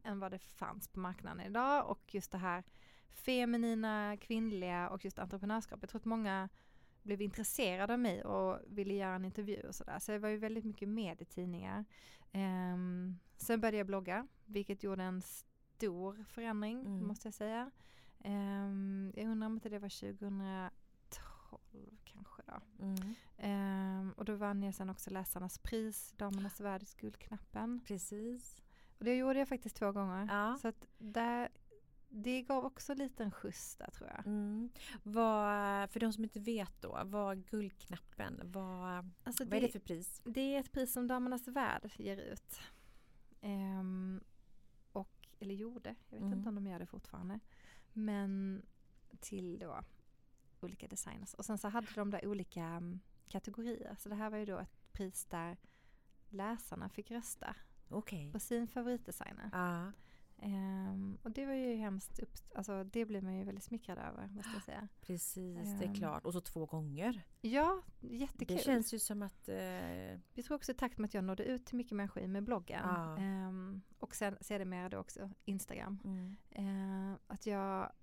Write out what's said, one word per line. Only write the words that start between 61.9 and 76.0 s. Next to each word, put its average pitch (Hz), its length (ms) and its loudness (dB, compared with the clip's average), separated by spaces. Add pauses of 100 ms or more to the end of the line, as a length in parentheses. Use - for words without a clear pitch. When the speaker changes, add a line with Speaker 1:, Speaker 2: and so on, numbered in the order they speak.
Speaker 1:
upp-, - 360 -6
alltså 196 280 -2
det 226 220 2
blir 208 160 0
man 190 140 0
ju 190 80 0
väldigt 202 200 -4
smickrad 226 340 -4
över, - 300 -4
måste 202 260 -6
jag 202 100 -4
säga. 208 240 -6 (140)
Speaker 2:
Precis, 185 800 -2
det 190 60 2
är 196 40 2
Speaker 1:
Ehm. 202 60 0
Speaker 2:
klart. 156 300 0
Och 170 80 2
så 175 80 2
två 160 240 -2
gånger. 160 560 2 (200)
Speaker 1:
Ja, 311 400 6 (180)
jättekul. 240 580 0
Speaker 2:
Det - 60 4
känns 240 300 8
ju 220 60 0
som 208 220 2
att, - 280 -6
eh, 190 60 0 (800)
Speaker 1:
Jag 247 120 -6
tror 302 100 0
också 277 160 -2
i - 40 0
takt 254 220 2
med 214 100 2
att - 60 -4
jag 196 100 2
nådde 185 200 0
ut 254 220 0
till 247 120 -2
mycket 240 200 -2
människor 196 300 0
med 196 160 2
bloggen. 208 400 0
Speaker 2:
Ja. 165 340 2
Speaker 1:
Ehm, 190 640 -2 (180)
och - 160 -6
sen 202 260 2
sedermera 185 480 -2
då 190 80 -2
också 190 320 -6 (160)
Instagram. 196 580 -2